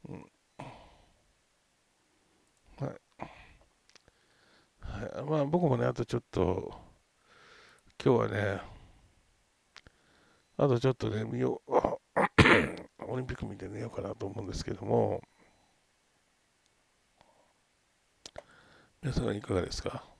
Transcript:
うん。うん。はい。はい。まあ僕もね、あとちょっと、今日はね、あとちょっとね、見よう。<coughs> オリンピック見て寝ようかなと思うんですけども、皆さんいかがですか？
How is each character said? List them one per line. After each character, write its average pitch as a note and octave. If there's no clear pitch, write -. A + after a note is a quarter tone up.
う -
ん。 -
う -
ん。 -
は -
い。 -
は -
い。 B2+
ま D#3
あ D3
僕 E3
も C3
ね、 A#2+
あ B2
と A#2+
ち -
ょ -
っ A#2
と、 F2+
今 C3+
日 A#2
は A2
ね、 G2+
あ D3
と B2
ち C3
ょ -
っ B2
と A2
ね、 G#2+
見 A2+
よ B2+
う。 D3
<coughs> -
オ B2+
リ B2+
ン B2+
ピ B2+
ッ B2
ク -
見 G2+
て G2
寝 G#2
よ A2+
う A2
か -
な G2+
と -
思 G2
う G#2
ん F#2
で F2
す -
け -
ど -
も、 G#2
皆 C3
さ -
ん A2
い G#2
か G#2+
が F2+
で -
す -
か？ -